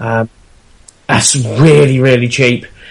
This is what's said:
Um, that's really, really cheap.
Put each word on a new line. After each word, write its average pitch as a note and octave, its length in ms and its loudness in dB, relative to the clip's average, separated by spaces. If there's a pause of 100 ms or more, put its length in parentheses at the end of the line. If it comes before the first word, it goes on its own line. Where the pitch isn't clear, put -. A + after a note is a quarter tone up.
Um, A2+ 280 -4 (800)
that's - 300 -2
really, C3 640 2
really B2 280 0
cheap. B2 380 -2 (240)